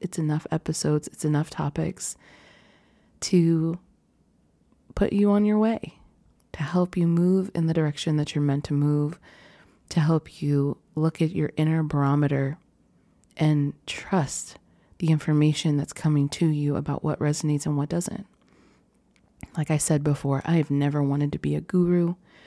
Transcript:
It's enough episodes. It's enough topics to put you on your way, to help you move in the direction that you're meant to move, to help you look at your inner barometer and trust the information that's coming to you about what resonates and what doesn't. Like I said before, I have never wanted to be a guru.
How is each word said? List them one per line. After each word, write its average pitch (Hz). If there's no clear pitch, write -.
It's -
enough 151
episodes. 151
It's -
enough 151
topics 156
to 165
put -
you 202
on 208
your 214
way, 220
to -
help 180
you 170
move 180
in 165
the 160
direction 151
that 147
you're 147
meant 143
to -
move, 147
to 170
help 156
you 143
look 160
at 160
your 160
inner 160
barometer 143
and 147
trust -
the 165
information 151
that's 143
coming 147
to -
you 147
about 147
what 151
resonates 147
and 147
what 143
doesn't. 175
Like 156
I 156
said 147
before, 139
I 165
have 156
never 143
wanted 143
to 147
be 147
a 151
guru. 175